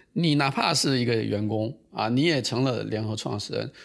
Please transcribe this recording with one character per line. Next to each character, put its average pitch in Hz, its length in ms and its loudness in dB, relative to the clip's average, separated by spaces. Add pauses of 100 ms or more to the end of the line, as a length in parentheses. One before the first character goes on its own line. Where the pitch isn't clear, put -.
(140)
你 160 220 2
哪 143 160 2
怕 220 200 2
是 139 280 2
一 123 40 2
个 120 120 2
员 107 320 0
工， 110 280 -2 (160)
啊， 107 180 -2
你 123 120 2
也 160 180 2
成 120 240 0
了 117 200 0
联 110 200 -4
合 110 120 -4
创 110 240 -4
始 - 140 -10
人。 113 180 -4 (140)